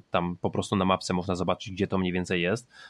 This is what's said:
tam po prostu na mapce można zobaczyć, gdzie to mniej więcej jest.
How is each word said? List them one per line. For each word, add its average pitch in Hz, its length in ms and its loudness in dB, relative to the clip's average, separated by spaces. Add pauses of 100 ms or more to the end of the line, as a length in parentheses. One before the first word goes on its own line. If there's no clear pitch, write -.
(100)
tam 87 300 0
po 98 100 0
prostu - 260 -2
na 95 80 4
mapce 92 300 2
można 90 200 0
zobaczyć, 90 380 -2
gdzie 92 140 0
to 98 120 0
mniej 92 140 0
więcej 90 300 0
jest. 98 260 -2 (220)